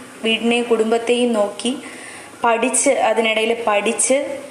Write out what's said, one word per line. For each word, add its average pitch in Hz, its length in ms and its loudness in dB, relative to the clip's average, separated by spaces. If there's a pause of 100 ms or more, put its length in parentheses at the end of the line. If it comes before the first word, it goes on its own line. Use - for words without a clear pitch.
(240)
വീടിനെയും 233 400 2
കുടുംബത്തെയും 233 680 2
നോക്കി 208 400 -2 (720)
പഠിച്ച്, 247 460 2
അതിനിടയിൽ 220 640 2 (100)
പഠിച്ച് 214 500 2 (340)